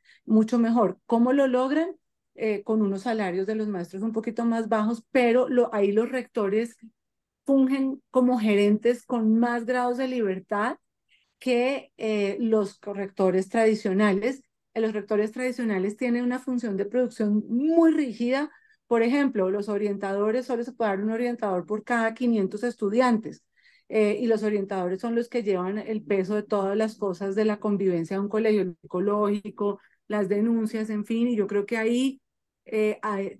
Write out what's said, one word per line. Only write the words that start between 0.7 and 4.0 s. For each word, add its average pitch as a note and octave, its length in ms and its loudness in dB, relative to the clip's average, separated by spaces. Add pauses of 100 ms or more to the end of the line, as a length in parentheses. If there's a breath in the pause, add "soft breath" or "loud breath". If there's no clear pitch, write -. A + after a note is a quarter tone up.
¿Cómo A#3+ 280 4
lo C#4 140 4
logran? C#4 480 0 (400)
Eh, G#3 280 -4
con A3 200 0
unos G3 200 -2
salarios F#3+ 440 -2
de A3 80 -4
los G#3+ 120 -4
maestros F#3+ 360 -8